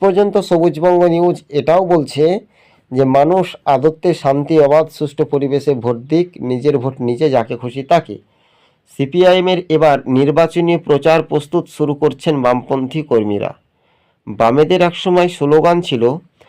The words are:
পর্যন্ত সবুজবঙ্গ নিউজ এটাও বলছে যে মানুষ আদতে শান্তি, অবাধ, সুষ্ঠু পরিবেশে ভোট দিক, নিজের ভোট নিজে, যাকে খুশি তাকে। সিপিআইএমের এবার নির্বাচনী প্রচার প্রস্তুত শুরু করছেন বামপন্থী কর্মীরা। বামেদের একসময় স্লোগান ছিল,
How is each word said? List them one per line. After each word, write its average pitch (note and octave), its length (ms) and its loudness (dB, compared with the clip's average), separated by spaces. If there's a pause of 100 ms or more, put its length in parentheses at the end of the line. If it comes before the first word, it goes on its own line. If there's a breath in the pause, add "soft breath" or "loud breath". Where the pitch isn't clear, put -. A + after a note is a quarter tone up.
পর্যন্ত G3 380 2
সবুজবঙ্গ F3 680 2
নিউজ F3 440 0
এটাও D#3+ 380 0
বলছে E3+ 540 0 (520 soft breath)
যে C3 120 0
মানুষ D3+ 600 0
আদতে D#3 500 0
শান্তি, C#3+ 460 0
অবাধ, D3+ 280 2
সুষ্ঠু D3+ 360 -6
পরিবেশে C#3 500 -2
ভোট A#2+ 220 -4
দিক, D#3 340 -2 (100)
নিজের B2+ 380 -2
ভোট B2+ 220 -6
নিজে, B2 300 -2
যাকে A#2+ 260 -2
খুশি B2 260 -10
তাকে। C#3 360 -2 (800)
সিপিআইএমের F3+ 720 2
এবার D3+ 380 2
নির্বাচনী D#3+ 680 0
প্রচার D#3+ 460 0
প্রস্তুত D#3+ 460 -4
শুরু D3 260 -4
করছেন C#3+ 480 -2
বামপন্থী C3 600 -2
কর্মীরা। G#2 520 -2 (720)
বামেদের C3+ 540 0
একসময় F3+ 460 0
স্লোগান D#3+ 520 2
ছিল, C3 380 -2 (300 soft breath)